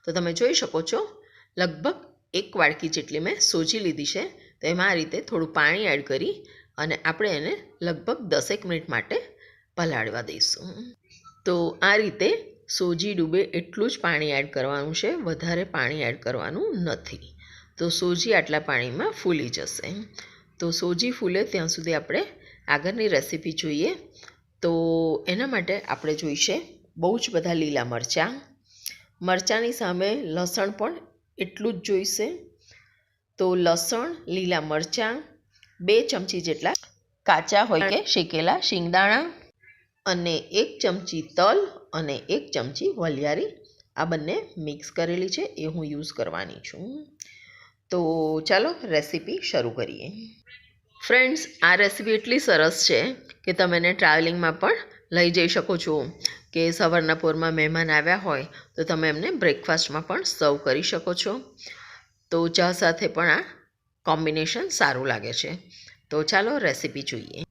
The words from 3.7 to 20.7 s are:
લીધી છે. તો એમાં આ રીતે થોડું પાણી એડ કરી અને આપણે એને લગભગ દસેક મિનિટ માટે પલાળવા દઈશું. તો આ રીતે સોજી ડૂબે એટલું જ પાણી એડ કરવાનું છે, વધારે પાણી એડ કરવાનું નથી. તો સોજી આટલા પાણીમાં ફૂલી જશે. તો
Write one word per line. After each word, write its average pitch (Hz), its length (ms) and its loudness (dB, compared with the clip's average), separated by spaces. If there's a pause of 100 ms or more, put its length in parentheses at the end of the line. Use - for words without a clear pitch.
લીધી 156 260 -2
છે. 196 180 -4 (380)
તો 139 60 -2
એમાં 180 220 2
આ 196 40 2
રીતે 160 280 -2
થોડું 160 320 -4
પાણી 156 260 4
એડ 147 260 0
કરી 160 400 -2 (320)
અને 151 180 -2 (100)
આપણે 160 240 0
એને 175 280 -2 (240)
લગભગ 170 400 -4
દસેક 190 440 0
મિનિટ 170 240 -6
માટે 117 280 -2 (600)
પલાળવા 120 440 -2
દઈશું. - 720 -4 (500)
તો 175 360 0
આ 196 140 6
રીતે 214 520 2 (300)
સોજી 180 360 0
ડૂબે 175 280 2
એટલું 202 480 -2
જ 247 120 -6
પાણી 151 280 0
એડ 139 220 -2
કરવાનું 143 440 -2
છે, 190 200 -2
વધારે 170 480 -2
પાણી 151 380 -2
એડ 120 180 -2
કરવાનું 131 560 -4
નથી. - 600 -6 (420)
તો 170 120 -2
સોજી 175 440 0
આટલા 156 260 2
પાણીમાં 139 520 -2
ફૂલી 147 380 0
જશે. - 400 -8 (680)
તો 170 120 -2